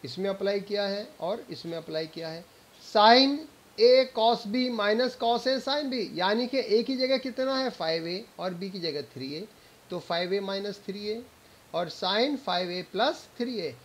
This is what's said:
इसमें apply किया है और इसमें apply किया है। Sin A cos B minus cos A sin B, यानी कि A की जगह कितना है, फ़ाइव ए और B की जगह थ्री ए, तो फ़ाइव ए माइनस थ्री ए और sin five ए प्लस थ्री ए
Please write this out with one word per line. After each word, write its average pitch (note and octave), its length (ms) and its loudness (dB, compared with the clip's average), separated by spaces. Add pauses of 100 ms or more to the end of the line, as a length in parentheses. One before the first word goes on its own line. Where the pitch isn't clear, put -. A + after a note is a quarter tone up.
इसमें F3 280 -6
apply G3 320 -2
किया G3+ 240 -4
है G3+ 220 -6 (120)
और G3 300 -6
इसमें E3 260 -10
apply D#3+ 300 -6
किया D#3+ 220 -10
है। E3 160 -12 (400)
Sin B3+ 540 8 (400)
A A#3 120 8 (220)
cos A3+ 320 4
B B3 260 0
minus A3+ 460 0
cos A#3 300 0
A C4 140 2
sin C#4 300 -4
B, B3+ 80 -4 (160)
यानी G3+ 320 0
कि B3+ 160 -2
A G#3+ 220 2
की C4 120 -4
जगह C4 220 2
कितना C4 380 -4
है, C4 140 -2
फ़ाइव E3 360 -4
ए F#3 180 -6 (140)
और F3+ 160 -6
B F#3 160 -8
की F#3 100 -10
जगह D3 220 -4 (100)
थ्री C3+ 220 -10
ए, F3+ 120 -10 (440)
तो F3 100 -8
फ़ाइव F3+ 340 -4
ए G3+ 80 0
माइनस G3 440 -8
थ्री G#3 220 -10
ए A3+ 140 -6 (520)
और E3 160 -4
sin A3+ 480 0
five F3+ 320 -2
ए F3+ 120 -6 (100)
प्लस B3 340 -2 (120)
थ्री A#3+ 200 -4
ए D3+ 160 -6 (100)